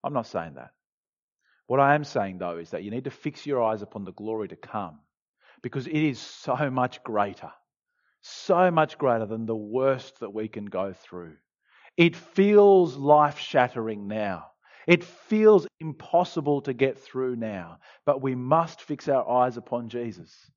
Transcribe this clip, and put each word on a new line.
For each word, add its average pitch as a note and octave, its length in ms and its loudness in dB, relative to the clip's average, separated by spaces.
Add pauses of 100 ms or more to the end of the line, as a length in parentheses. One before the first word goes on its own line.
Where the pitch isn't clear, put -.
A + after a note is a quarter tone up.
I'm D3 100 -6
not A#2 140 -4
saying E2 280 -8
that. B1+ 180 -20 (920)
What C3 120 0
I C#3 160 6
am D3+ 80 -2
saying, G2 360 -4
though, F2 180 -8
is E2+ 140 -14
that F2 120 -8
you G2+ 80 -10
need C3 140 -8
to C#3 60 -8
fix - 340 -12
your C3+ 180 -2
eyes A2 180 -2
upon G2+ 220 -12
the F#2 80 -12
glory G#2+ 380 -8
to F2+ 80 -16
come, F2 420 -12 (640)
because B2+ 260 -10
it D#3+ 80 -6
is D3+ 240 0
so C#3 500 -4
much B2+ 340 -2
greater, G2+ 500 -4 (680)
so F3+ 500 2
much D#3+ 260 2
greater A#2 300 0
than A2+ 180 -6
the A2+ 100 -4
worst B2+ 640 -2
that G2+ 140 -10
we G#2+ 140 -6
can G#2+ 180 -12
go F#2+ 280 -4
through. F2 440 -16 (580)
It E3+ 200 4
feels G3 840 6
life-shattering C3 1080 2
now. G2+ 440 -6 (360)
It E3+ 160 4
feels G#3+ 640 4 (120)
impossible D#3 840 -2
to C#3 100 -4
get C3 260 -2
through C3 360 -6
now, G2 440 -10 (260)
but C#3 160 0
we C3+ 140 -2
must D#3 460 0
fix - 260 -10
our C3+ 220 0
eyes B2 260 2
upon A#2+ 340 -8
Jesus. G#2+ 680 -12